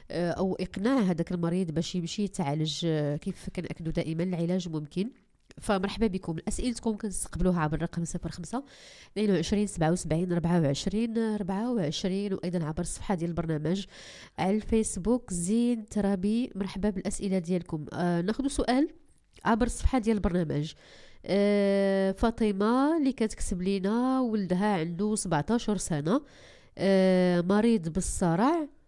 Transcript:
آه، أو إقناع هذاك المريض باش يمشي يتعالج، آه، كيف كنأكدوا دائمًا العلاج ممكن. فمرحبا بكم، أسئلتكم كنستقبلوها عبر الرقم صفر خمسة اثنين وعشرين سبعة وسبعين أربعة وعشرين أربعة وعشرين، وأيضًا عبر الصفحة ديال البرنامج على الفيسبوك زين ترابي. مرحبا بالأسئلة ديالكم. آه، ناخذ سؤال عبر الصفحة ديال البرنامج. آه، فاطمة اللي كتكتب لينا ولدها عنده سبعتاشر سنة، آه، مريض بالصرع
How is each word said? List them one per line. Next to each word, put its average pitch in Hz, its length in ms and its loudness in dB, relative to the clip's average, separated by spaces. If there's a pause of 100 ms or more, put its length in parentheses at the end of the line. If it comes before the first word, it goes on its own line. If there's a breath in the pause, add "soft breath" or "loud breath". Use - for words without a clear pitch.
(120)
آه، 170 200 -2
أو 185 280 -2
إقناع 202 380 0
هذاك 180 340 0
المريض 175 400 -2
باش 165 240 -4
يمشي 180 280 -4
يتعالج، 156 640 -2
آه، 147 300 0
كيف 180 240 -8 (160)
كنأكدوا 165 380 -6
دائمًا 165 300 -2
العلاج 175 460 -2
ممكن. 160 400 -4 (520)
فمرحبا 202 460 0
بكم، 180 280 -4 (120)
أسئلتكم 226 500 -2
كنستقبلوها 180 640 0
عبر 156 180 0
الرقم 170 280 -4
صفر - 240 -6
خمسة 226 340 -6 (480 loud breath)
اثنين 208 200 2
وعشرين 196 360 2
سبعة 165 240 2
وسبعين 175 420 0
أربعة 170 280 2
وعشرين 202 560 0
أربعة 214 560 -2
وعشرين، 190 600 -2
وأيضًا 175 320 -4
عبر 156 140 -4
الصفحة - 360 -2
ديال 170 140 -2
البرنامج 165 560 -2 (540 loud breath)
على 190 160 2
الفيسبوك 214 800 0
زين 220 520 0
ترابي. 202 680 0
مرحبا 190 340 -2
بالأسئلة 190 500 -2
ديالكم. 170 540 -4
آه، 175 280 0
ناخذ 220 260 -2
سؤال 277 420 2 (560)
عبر 233 200 4
الصفحة - 340 2
ديال 220 160 2
البرنامج. 165 580 0 (520 loud breath)
آه، 196 840 4
فاطمة 226 880 2
اللي 269 140 2
كتكتب 208 500 -2
لينا 208 580 0
ولدها 208 600 0
عنده 175 360 -2
سبعتاشر 202 600 0
سنة، 175 440 0 (560 loud breath)
آه، 185 640 4
مريض 208 480 4
بالصرع 202 760 2 (200)